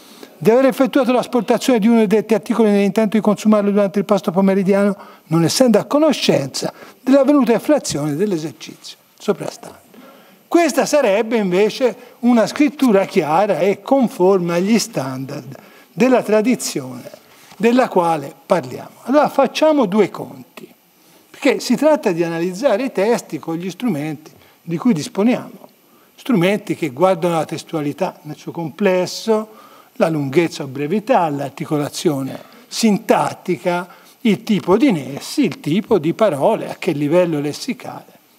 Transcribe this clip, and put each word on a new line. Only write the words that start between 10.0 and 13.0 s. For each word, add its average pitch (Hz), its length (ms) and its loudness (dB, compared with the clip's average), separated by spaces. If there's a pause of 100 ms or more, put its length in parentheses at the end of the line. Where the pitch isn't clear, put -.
Questa 330 380 2
sarebbe 226 540 0
invece 208 580 0 (240)
una 233 260 4
scrittura 233 600 2